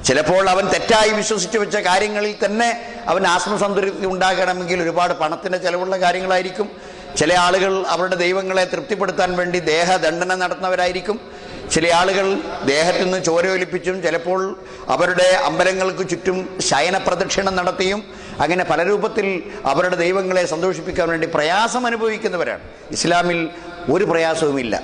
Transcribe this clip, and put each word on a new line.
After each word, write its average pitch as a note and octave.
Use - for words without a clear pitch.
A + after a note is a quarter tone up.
ചിലപ്പോൾ D#3+
അവൻ F#3
തെറ്റായി G#3+
വിശ്വസിച്ചു G#3
വെച്ച G3+
കാര്യങ്ങളിൽ G#3
തന്നെ A3+
അവൻ F#3
ആത്മസംതൃപ്തി F#3+
ഉണ്ടാകണമെങ്കിൽ F#3
ഒരുപാട് F3
പണത്തിൻ്റെ E3+
ചിലവുള്ള F#3
കാര്യങ്ങളായിരിക്കും. F#3
ചില D3+
ആളുകൾ F#3
അവരുടെ F3+
ദൈവങ്ങളെ F#3
തൃപ്തിപ്പെടുത്താൻ F3+
വേണ്ടി F3
ദേഹദണ്ഡനം E3+
നടത്തുന്നവരായിരിക്കും. F#3
ചില D#3+
ആളുകൾ F#3+
ദേഹത്തു D#3
നിന്ന് F#3
ചോര F3
ഒലിപ്പിച്ചും F#3
ചിലപ്പോൾ F3+
അവരുടെ F3+
അമ്പലങ്ങൾക്ക് F3+
ചുറ്റും F3+
ശയന F3+
പ്രദക്ഷിണം F#3+
നടത്തിയും F#3
അങ്ങനെ E3+
പല D#3
രൂപത്തിൽ G3
അവരുടെ F3
ദൈവങ്ങളെ F#3
സന്തോഷിപ്പിക്കാൻ E3
വേണ്ടി D#3+
പ്രയാസം G#3
അനുഭവിക്കുന്നവരാണ്. G#3
ഇസ്ലാമിൽ E3+
ഒരു F#3
പ്രയാസവുമില്ല. D3+